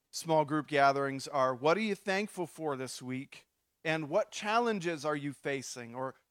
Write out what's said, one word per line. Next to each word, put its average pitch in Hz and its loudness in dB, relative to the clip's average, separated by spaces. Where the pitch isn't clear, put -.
small 160 2
group 143 -2
gatherings 139 4
are, 135 2
what 143 4
are 214 0
you 214 0
thankful 190 -4
for 147 -6
this 127 -8
week? 131 -10
And 156 -2
what 202 0
challenges 208 0
are 151 0
you 143 -6
facing? 127 -6
Or 131 -6